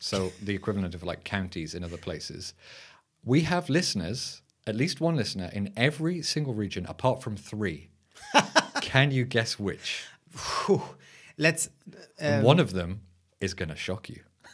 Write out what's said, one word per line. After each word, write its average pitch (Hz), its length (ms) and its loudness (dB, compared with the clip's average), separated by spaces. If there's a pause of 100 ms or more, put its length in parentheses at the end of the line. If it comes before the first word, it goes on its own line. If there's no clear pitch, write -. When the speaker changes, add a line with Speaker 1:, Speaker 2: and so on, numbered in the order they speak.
Speaker 1:
so 95 320 -2 (100)
the 101 100 -2
equivalent 98 440 -2
of, 85 80 -12
like, 87 180 -6
counties 87 540 -4
in 87 80 -8
other 85 120 -8
places. 80 560 -10 (720)
We 135 180 6
have 170 280 0
listeners, 120 720 -2 (240)
at 110 80 -2
least 139 260 0
one 165 140 2
listener, 98 380 -2
in 101 240 -4
every 156 460 2
single 139 320 -2
region 101 320 -4
apart 120 360 0
from 104 140 -6
three. 101 540 -6 (440)
Speaker 2:
<laughs> - 460 4
Speaker 1:
Can 139 320 4
you 127 140 2
guess 117 340 0
which? - 460 -6 (600)
Speaker 2:
Whew. 196 160 4 (560)
Let's, 165 320 2 (480)
Speaker 1:
And 143 220 2
Speaker 2:
um, - 20 2
Speaker 1:
one 135 160 10
of 117 140 4
them 92 300 -2 (380)
is 92 140 -2
gonna 80 220 -6
shock 95 320 -6
you. - 180 -14
Speaker 2:
<laughs> - 40 -20 (240)